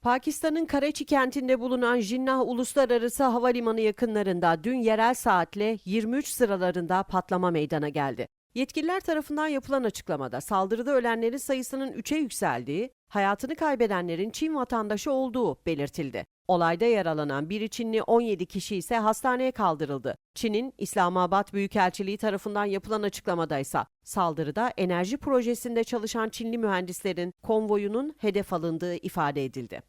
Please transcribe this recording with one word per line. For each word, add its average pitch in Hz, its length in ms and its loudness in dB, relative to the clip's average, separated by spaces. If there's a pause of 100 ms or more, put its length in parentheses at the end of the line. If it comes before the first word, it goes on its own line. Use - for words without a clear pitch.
Pakistan'ın 302 640 0
Karachi 294 400 0
kentinde 262 540 2
bulunan 247 400 2
Jinnah 254 480 0
Uluslararası 240 760 2
Havalimanı 240 580 4
yakınlarında 196 840 2
dün 240 120 0
yerel 226 380 4
saatle 208 720 2
yirmi 220 320 0
üç 294 100 -2
sıralarında 185 760 2
patlama 180 480 0
meydana 151 380 0
geldi. 139 380 -2 (260)
Yetkililer 311 460 -2
tarafından 302 480 -2
yapılan 269 360 -2
açıklamada 139 580 -4
saldırıda 220 500 0
ölenlerin 233 460 0
sayısının 269 540 -4
üçe - 240 -4
yükseldiği, 170 720 -2 (180)
hayatını 208 480 0
kaybedenlerin 202 760 0
Çin 311 260 -4
vatandaşı 226 560 -2
olduğu 247 540 -2
belirtildi. 143 600 -4 (220)
Olayda 170 380 2
yaralanan 156 640 2
biri 208 200 -4
Çinli 220 340 -2
on 233 180 4
yedi 202 240 -2
kişi 202 300 -6
ise 190 220 -2
hastaneye 247 540 0
kaldırıldı. 143 640 -2 (200)
Çin'in 226 420 -2
İslamabad 185 760 2
Büyükelçiliği 196 640 0
tarafından 208 480 -2
yapılan 202 380 -2
açıklamada 170 560 -2
ise 135 200 -2 (240)
saldırıda 170 720 -2
enerji 185 400 0
projesinde 240 680 0
çalışan 220 460 -2
Çinli 226 280 -6
mühendislerin 180 760 -2 (100)
konvoyunun 220 720 0
hedef 196 360 -2
alındığı 170 420 -2
ifade 147 500 -2
edildi. 123 440 -8